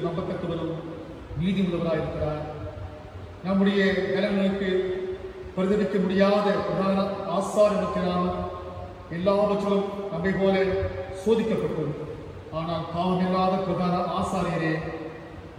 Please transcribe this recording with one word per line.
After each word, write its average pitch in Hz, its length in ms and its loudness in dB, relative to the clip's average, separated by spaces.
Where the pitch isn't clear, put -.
நம்பத்தக்கவரும் 165 760 -2
நீதி 190 240 2
உள்ளவராக 165 360 0
இருக்கிறார். 151 400 -2
நம்முடைய 196 360 4
பலன்களுக்கு 196 560 2
பிரதிபலிக்க 202 480 2
முடியாத 196 420 4
பிரதான 190 400 2
ஆசாரியத்தினால் 185 920 2
எல்லாவற்றிலும் 202 720 2
நம்மை 180 260 0
போல 190 160 6
சோதிக்கப்பட்டோம். 151 720 0
ஆனால் 165 380 -4
பாவமில்லாத 185 720 2
பிரதான 180 340 2
ஆசாரியரே 165 560 0